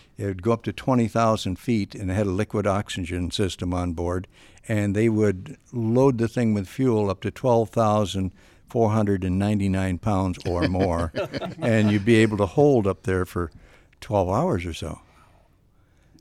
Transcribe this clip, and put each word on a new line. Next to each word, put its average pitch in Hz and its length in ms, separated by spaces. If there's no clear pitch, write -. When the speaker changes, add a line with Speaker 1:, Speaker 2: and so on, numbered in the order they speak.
Speaker 1:
It 104 80
would 95 180
go 113 80
up 117 120
to 104 100
twenty 123 340
thousand 110 500
feet 107 380
and 101 160
it - 20
had 101 140
a 95 40
liquid 101 360
oxygen 90 640
system 90 420
on 90 200
board, 87 340
and 104 280
they 113 140
would 104 480
load 120 460
the 113 80
thing 113 260
with 98 160
fuel 110 400
up 92 120
to 101 100
twelve 117 400
thousand 104 600
four 113 220
hundred 101 320
and 92 160
ninety-nine 95 580
pounds 95 480
or 87 220
more, 87 440
Speaker 2:
<laughs> 175 220
Speaker 1:
and 110 320
you'd 104 140
be 113 120
able 110 200
to 101 80
hold 135 420
up 95 160
there 92 220
for 87 260
twelve 98 300
hours 113 360
or 85 80
so. 80 280